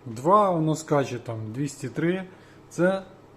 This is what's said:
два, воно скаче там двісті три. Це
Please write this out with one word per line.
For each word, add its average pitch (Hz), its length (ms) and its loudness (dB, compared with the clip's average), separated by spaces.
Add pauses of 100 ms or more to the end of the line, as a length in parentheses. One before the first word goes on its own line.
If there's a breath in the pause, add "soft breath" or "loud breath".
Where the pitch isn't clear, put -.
два, 170 440 4
воно 156 260 2
скаче 139 420 0
там 110 340 -8
двісті 135 360 -6
три. 175 360 -2 (440 loud breath)
Це 190 340 0 (340)